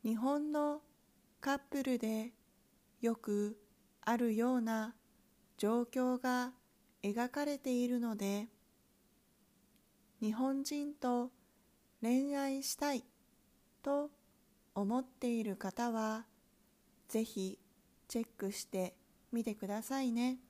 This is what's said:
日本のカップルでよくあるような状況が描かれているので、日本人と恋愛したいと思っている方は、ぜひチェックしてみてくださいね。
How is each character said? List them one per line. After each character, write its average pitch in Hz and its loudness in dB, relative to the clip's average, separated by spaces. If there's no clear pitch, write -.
日 226 0
本 294 0
の 294 0
カ 277 2
ッ 277 -4
プ 277 0
ル 254 2
で 220 -2
よ 233 2
く 208 -2
あ 233 2
る 233 2
よ 240 2
う 247 2
な 220 -2
状 226 2
況 254 0
が 247 0
描 233 0
か 285 -2
れ 294 -2
て 262 -2
い 247 2
る 247 2
の 226 -2
で、 208 -2
日 220 0
本 269 0
人 294 -4
と 247 0
恋 269 2
愛 269 -2
し - -4
た 294 0
い 247 -4
と 285 0
思 208 2
っ 262 -4
て - -4
い 226 2
る 196 -2
方 240 -2
は、 220 -2
ぜ 226 2
ひ 190 -4
チ 226 -2
ェ - -2
ッ 233 -4
ク 196 -2
し - -8
て 185 -4
み 233 0
て 214 0
く 208 -8
だ 208 -2
さ 269 -2
い 254 0
ね。 247 0